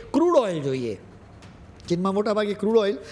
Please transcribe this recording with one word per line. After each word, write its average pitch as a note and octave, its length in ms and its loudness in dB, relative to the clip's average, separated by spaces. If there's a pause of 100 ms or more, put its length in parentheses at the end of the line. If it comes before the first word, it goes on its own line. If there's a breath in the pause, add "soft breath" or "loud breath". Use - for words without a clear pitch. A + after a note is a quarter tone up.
(140)
ક્રૂડ D#4+ 240 4
ઓઇલ F#3 240 0
જોઈએ. C3 340 -4 (920)
ચીનમાં F3+ 260 -2
મોટાભાગે G#3 400 0
ક્રૂડ G#3+ 240 0
ઓઇલ G#3+ 200 2 (140 loud breath)